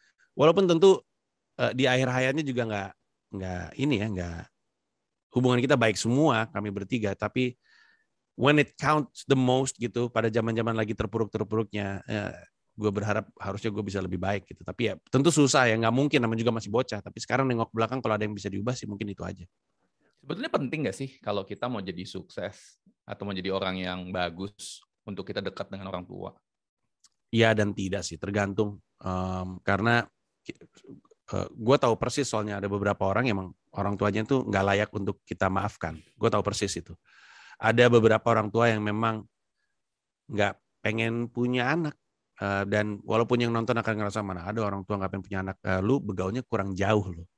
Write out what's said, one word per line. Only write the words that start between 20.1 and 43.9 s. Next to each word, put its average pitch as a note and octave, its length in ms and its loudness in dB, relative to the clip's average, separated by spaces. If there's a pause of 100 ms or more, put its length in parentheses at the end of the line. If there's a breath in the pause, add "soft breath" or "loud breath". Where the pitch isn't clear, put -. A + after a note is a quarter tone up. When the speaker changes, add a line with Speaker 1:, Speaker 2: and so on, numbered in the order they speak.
Speaker 2:
Sebetulnya G#3 240 -8
penting D3 400 -2
nggak F#2+ 80 -4
sih C3+ 240 -10
kalau G2+ 240 -4
kita G#2+ 240 -8
mau A#2 160 -6
jadi F2+ 240 -8
sukses - 720 -12 (240)
atau G2+ 240 -10
mau F#3+ 80 -6
jadi F#2+ 160 -4
orang F#2+ 320 -2
yang F2+ 160 -6 (160)
bagus F2+ 640 -6 (240)
untuk G2 240 -10
kita G2+ 160 -6
dekat F#2 240 -8
dengan G2 240 -10
orang F2+ 160 -10
tua? F#2 240 -12 (1040)
Speaker 1:
Iya A2+ 160 6
dan G#2 240 2
tidak F#2+ 320 -6
sih, E2 80 -10
tergantung. G2+ 640 -2 (240)
Em, F#2 580 -6
karena, A2 460 2 (400)
eh, - 1040 -10
gue A#2 260 4
tahu A#2 220 2
persis - 320 -2
soalnya G#2 320 -4
ada G2+ 80 -2
beberapa G2+ 340 0
orang G#2 220 0
yang G2 160 -2
emang F2+ 60 -12 (260)
orang G2+ 240 -2
tuanya G#2 240 0
tuh B2+ 240 0
nggak G2 160 2
layak G2+ 320 2
untuk G2+ 320 -4
kita F#2+ 240 0
maafkan. E2+ 480 -4 (160)
Gue A2+ 160 0
tahu G#2 160 2
persis G2+ 320 -2
itu. F2+ 160 -14 (640 loud breath)
Ada A#2 320 6
beberapa A2 400 6
orang A2 160 2
tua A2+ 240 4
yang G#2+ 80 0
memang G#2+ 480 -2 (1040)
nggak G2+ 240 2 (240)
pengen A2+ 480 -2
punya B2 480 0
anak. D#3 240 -4 (400)
Eh, G2+ 320 0
dan G#2 320 0
walaupun A2+ 320 2
yang A#2+ 160 0
nonton A#2 240 0
akan A2+ 240 -2